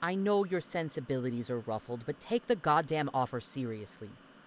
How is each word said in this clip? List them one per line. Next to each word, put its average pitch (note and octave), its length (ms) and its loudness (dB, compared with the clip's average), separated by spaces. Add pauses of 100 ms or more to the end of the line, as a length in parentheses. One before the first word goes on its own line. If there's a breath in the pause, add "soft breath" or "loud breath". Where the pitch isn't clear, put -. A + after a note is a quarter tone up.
I F3 140 0
know G3 300 4
your F3+ 160 0
sensibilities B2+ 880 -2
are B2 100 0
ruffled, A#2 460 -4
but - 140 -4
take - 260 -2
the A#3+ 100 4
goddamn D3+ 560 2
offer B2+ 280 2
seriously. A2 680 -6 (360)